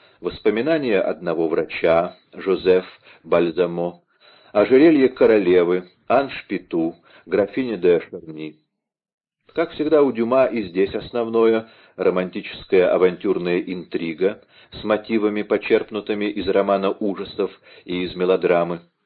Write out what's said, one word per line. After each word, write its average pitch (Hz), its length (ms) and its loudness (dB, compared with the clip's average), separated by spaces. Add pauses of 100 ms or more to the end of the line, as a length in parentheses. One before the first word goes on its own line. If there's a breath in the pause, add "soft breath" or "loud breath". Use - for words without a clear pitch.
(220 soft breath)
«Воспоминания 113 800 -2
одного 82 480 -4
врача», 82 680 0 (160)
Жозеф 92 540 0 (400 soft breath)
Бальзамо, 87 760 -2 (540 soft breath)
«Ожерелье 131 560 6
королевы», 92 800 4 (180)
Анж 131 400 -2
Питу, 85 480 -4 (300 soft breath)
графиня 104 500 -2
де 87 240 2 (100)
Шарни. 78 460 -16 (1000)
Как 165 180 -4
всегда 151 300 2
у 135 120 2
Дюма 117 320 2
и 113 180 -4
здесь 92 320 -2
основное — 113 720 0 (300 soft breath)
романтическая 90 960 -2
авантюрная 90 680 0
интрига 87 840 -6 (280 soft breath)
с - 140 -16
мотивами, 107 560 -2
почерпнутыми 104 840 -2
из 92 220 -6
романа 98 440 0
ужасов 98 600 -6 (320 loud breath)
и 90 200 -6
из 85 120 -8
мелодрамы. 87 640 0 (260)